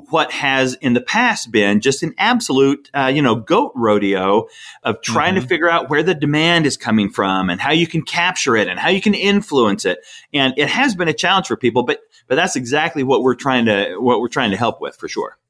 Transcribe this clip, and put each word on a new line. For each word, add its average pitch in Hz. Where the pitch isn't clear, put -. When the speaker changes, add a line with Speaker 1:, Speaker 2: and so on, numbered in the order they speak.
Speaker 1:
what 156
has 131
in 127
the 120
past 220
been 104
just 135
an 127
absolute, 151
uh, 135
you 151
know, 120
goat -
rodeo 101
of 113
trying 156
Speaker 2:
Mm-hmm. 190
Speaker 1:
to 127
figure 170
out 165
where 147
the 170
demand 151
is 127
coming 110
from 95
and 90
how 143
you 165
can 165
capture 170
it 98
and 90
how 131
you 190
can 202
influence 147
it. 90
And 135
it 147
has 254
been 170
a 151
challenge 180
for 113
people, 120
but, 139
but 131
that's 175
exactly 147
what 127
we're 127
trying 123
to, 98
what 120
we're 117
trying 123
to 98
help 113
with 69
for -
sure. 71